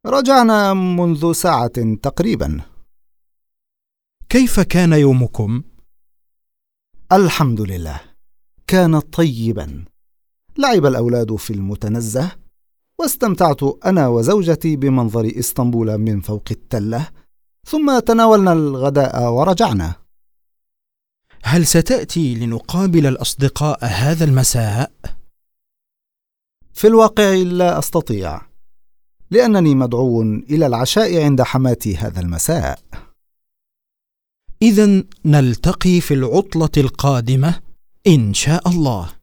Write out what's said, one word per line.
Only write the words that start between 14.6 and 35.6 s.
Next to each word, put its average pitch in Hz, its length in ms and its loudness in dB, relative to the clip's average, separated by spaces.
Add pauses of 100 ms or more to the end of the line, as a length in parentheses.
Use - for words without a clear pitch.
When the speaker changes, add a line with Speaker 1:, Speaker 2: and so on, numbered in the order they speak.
Speaker 1:
بمنظر 120 640 -2
إسطنبول 117 580 -2
من 107 240 -2
فوق 104 300 -8
التلة، 113 560 -6 (560)
ثم 285 360 0
تناولنا 220 540 4
الغداء 135 800 0
ورجعنا. 120 640 0 (1500)
Speaker 2:
هل 147 220 2
ستأتي 165 680 0
لنقابل 151 680 0
الأصدقاء 135 800 -2
هذا 139 400 0
المساء؟ 123 680 0 (1800)
Speaker 1:
في - 140 2
الواقع 220 460 4
لا 180 460 0
أستطيع، 104 720 -6 (800)
لأنني 196 440 4
مدعو 120 460 0
إلى 147 440 -2
العشاء 151 580 0
عند 139 180 4
حماتي 120 560 0
هذا 92 220 -6
المساء. 85 600 -4 (1800)
Speaker 2:
إذن 208 480 4 (160)
نلتقي 147 760 2